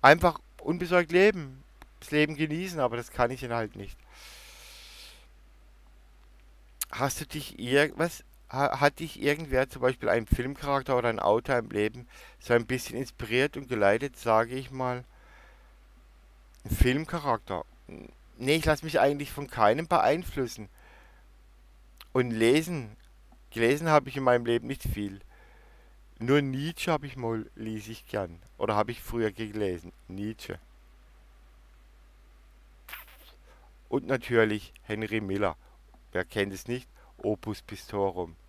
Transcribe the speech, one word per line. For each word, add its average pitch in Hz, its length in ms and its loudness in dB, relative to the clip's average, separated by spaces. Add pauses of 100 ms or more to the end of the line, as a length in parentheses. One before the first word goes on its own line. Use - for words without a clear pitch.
Einfach 160 380 8 (220)
unbesorgt 170 500 2
leben, 170 520 4 (380)
das - 100 -12
Leben 151 240 4
genießen, 160 440 -4
aber 120 180 2
das 117 140 -8
kann 120 200 2
ich 127 100 -10
dann 120 120 -6
halt 110 220 -4
nicht. 98 220 -12 (3000)
Hast 135 300 -4
du 151 40 -8
dich - 340 -12
irgend-, 135 380 2
was? 165 260 -2 (280)
Ha-, 131 300 0
hat 147 180 2
dich 165 220 -10
irgendwer, 139 480 0
zum 131 140 -10
Beispiel 127 260 0
ein 110 160 0
Filmcharakter 139 720 0
oder 120 100 2
ein 113 120 0
Autor 117 380 2
im 107 120 -4
Leben, 107 380 -2 (320)
so - 140 0
ein 120 120 4
bisschen 123 320 -6
inspiriert 127 580 -2
und 135 140 -12
geleitet, 113 480 2
sage 117 380 2
ich 127 160 -10
mal? 127 340 -6 (1600)
Ein - 60 -4
Filmcharakter? 127 920 0 (720)
Nee, 135 180 0
ich 156 100 -2
lass 156 180 0
mich 160 160 0
eigentlich 143 320 2
von 143 160 -8
keinem 123 400 2
beeinflussen. 135 800 0 (1500)
Und 123 180 0
lesen. 123 680 2 (540)
Gelesen 135 380 2
habe 147 200 4
ich - 80 -8
in 135 60 -4
meinem 123 220 4
Leben 117 220 2
nicht 135 160 -6
viel. 98 380 -6 (1000)
Nur 139 220 4
Nietzsche 143 500 -4
habe 147 160 -2
ich 131 80 -14
mal, 113 300 -4 (100)
lese 110 360 -8
ich - 160 -16
gern. 87 340 -6 (160)
Oder 107 180 0
habe 107 160 0
ich 117 100 -12
früher 113 300 -4
gelesen. 98 600 -6 (140)
Nietzsche. 98 520 -10 (3250)
Und 123 160 -2
natürlich 113 640 0 (100)
Henry 110 360 -4
Miller. 98 380 -2 (560)
Wer 90 100 0
kennt 101 300 -2
es 95 160 -14
nicht? 123 180 -6 (300)
Opus 104 440 -4
Pistorum. 92 760 -6 (120)